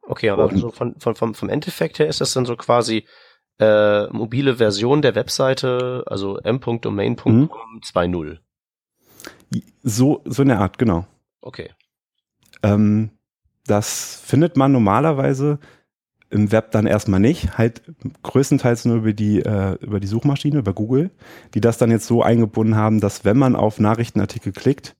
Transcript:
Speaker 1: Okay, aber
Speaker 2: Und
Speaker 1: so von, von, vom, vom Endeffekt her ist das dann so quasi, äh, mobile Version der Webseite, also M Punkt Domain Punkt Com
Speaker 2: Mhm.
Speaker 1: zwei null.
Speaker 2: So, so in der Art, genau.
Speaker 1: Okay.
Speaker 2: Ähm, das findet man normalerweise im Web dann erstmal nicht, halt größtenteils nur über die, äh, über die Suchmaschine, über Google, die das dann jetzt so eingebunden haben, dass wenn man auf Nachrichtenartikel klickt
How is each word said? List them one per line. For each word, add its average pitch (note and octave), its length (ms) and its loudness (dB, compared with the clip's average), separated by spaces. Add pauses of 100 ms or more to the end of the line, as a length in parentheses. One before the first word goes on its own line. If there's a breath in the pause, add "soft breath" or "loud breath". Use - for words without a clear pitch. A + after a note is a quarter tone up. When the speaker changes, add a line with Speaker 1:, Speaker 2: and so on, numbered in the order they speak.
Speaker 1:
Okay, - 280 -4
aber - 180 0
Speaker 2:
Und G2 100 0
Speaker 1:
so A#2 120 -4
von, A#2+ 280 -8
von, A2+ 160 -4
vom, A2+ 200 -4
vom G2+ 140 -8
Endeffekt D3+ 500 -6
her D3+ 100 0
ist D#3 120 -6
das C3+ 120 -2
dann B2+ 120 -2
so A#2+ 120 -6
quasi, A2+ 480 0 (540 soft breath)
äh, G#2+ 500 2
mobile A#2 480 -2
Version A#2 440 0
der B2 140 0
Webseite, B2+ 920 -4
also G2 320 -6
M B2 220 -2
Punkt A#2 240 -6
Domain A2 320 -2
Punkt C3 340 4
Com A2+ 240 -18
Speaker 2:
Mhm. A2+ 80 -20
Speaker 1:
zwei F2 240 -2
null. D#2+ 340 -6 (1400 loud breath)
Speaker 2:
So, B2+ 440 0
so B2+ 160 -2
in C#3 60 4
der A2 120 2
Art, F#2+ 180 -2
genau. F#2 280 0 (340)
Speaker 1:
Okay. - 300 -16 (920)
Speaker 2:
Ähm, G#2 480 2 (560)
das - 580 -2
findet D#3+ 320 2
man C#3 160 4
normalerweise C3+ 880 0 (680 soft breath)
im G#2 220 0
Web A2 220 0
dann G#2+ 140 2
erstmal G2+ 340 2
nicht, A#2 360 0
halt A2+ 260 0 (420)
größtenteils B2+ 600 0
nur A#2 120 2
über A2 160 0
die, G#2 300 0
äh, G2 380 -2
über G2+ 200 -6
die G2 80 -6
Suchmaschine, C#3+ 500 -2
über G2+ 140 -2
Google, B2+ 400 -2 (420 loud breath)
die G#2 60 0
das A2+ 180 2
dann A#2 140 4
jetzt A2 160 0
so A#2 140 2
eingebunden A2+ 520 2
haben, G#2+ 260 2
dass G2+ 240 -4
wenn G#2+ 140 4
man C3+ 160 4
auf - 240 0
Nachrichtenartikel G#2+ 760 -2
klickt - 480 -4